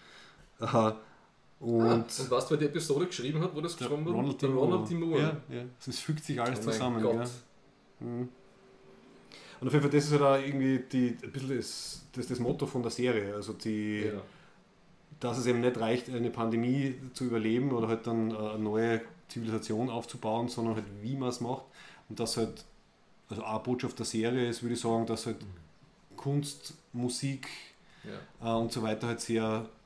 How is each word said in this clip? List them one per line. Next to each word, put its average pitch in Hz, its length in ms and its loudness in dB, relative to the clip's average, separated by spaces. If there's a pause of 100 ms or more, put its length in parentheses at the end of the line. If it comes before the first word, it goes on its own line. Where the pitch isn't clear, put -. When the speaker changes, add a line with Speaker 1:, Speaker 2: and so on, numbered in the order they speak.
(600)
Speaker 1:
Aha. 110 360 4 (640)
Und 117 220 4
Speaker 2:
Ah, 113 120 6
und 123 360 0
weißt 123 180 2
du, - 40 -6
wer 147 60 6
die 151 60 2
Episode 151 420 0
geschrieben 147 340 -2
hat, 180 140 0
wo 151 60 -6
das 165 160 -4
Speaker 1:
Der 127 100 -4
Speaker 2:
geschrieben 147 180 -2
wurde? 175 120 0
Speaker 1:
Ronald 135 260 0
D. 143 40 4
Speaker 2:
Der 135 100 2
Speaker 1:
Moore. 131 160 6
Speaker 2:
Ronald - 180 0
D. 170 60 0
Moore. 165 240 2
Speaker 1:
Ja, 147 380 -2
ja. 120 40 -6 (240)
Es 123 140 -4
fügt 151 240 -2
sich 120 160 -2
alles 120 180 0
Speaker 2:
Oh 107 60 -4
mein 113 80 0
Speaker 1:
zusammen, 117 300 0
Speaker 2:
Gott. 110 120 4
Speaker 1:
ja. 117 100 0 (760)
Mhm. 120 280 -4 (1300)
Und 127 80 -4
auf 131 40 2
jeden 143 100 6
Fall, 143 100 4
das 147 140 6
ist 151 60 -2
halt 143 100 6
auch 139 220 8
irgendwie 135 460 2
die, 123 320 4
ein - 80 -12
bisschen 131 260 -4
das, - 480 -8 (100)
das, 123 120 -6
das 120 140 -2
Motto 131 260 0
von 123 160 -2
der 117 80 -2
Serie. 113 460 0
Also 104 160 -6
die, 107 600 -2
Speaker 2:
Ja. 101 80 -6 (1000)
Speaker 1:
dass 120 180 -2
es 120 80 -2
eben 120 140 4
nicht 123 180 4
reicht, 117 320 2
eine 120 200 0
Pandemie 120 680 0 (160)
zu - 140 -4
überleben 117 440 2
oder 117 160 2
halt 113 220 0
dann, 113 240 2
äh, 110 40 -4
eine 107 220 -2
neue 110 420 2 (280)
Zivilisation 110 600 -2
aufzubauen, 117 600 -2
sondern 113 260 -2
halt, 107 100 -4 (160)
wie 120 140 -4
man 131 140 -2
es 123 120 -2
macht. 120 220 -4 (460)
Und 107 100 -10
das 113 200 -2
halt, - 260 -2 (640)
also 107 160 -8
eine 110 160 -2
Botschaft 123 400 -2
der 110 60 -4
Serie 120 420 2
ist, 117 160 -4
würde 120 100 -2
ich 117 60 -2
sagen, 113 260 2
dass 113 200 -2
halt 110 140 -4
Speaker 2:
Mhm. - 760 -20
Speaker 1:
Kunst, - 580 -4 (180)
Musik, 123 540 -4 (920)
Speaker 2:
Ja. 113 120 -2
Speaker 1:
äh, 113 80 4
und 113 120 0
so 120 100 -2
weiter 110 240 0
halt 117 140 -2
sehr 110 480 0 (180)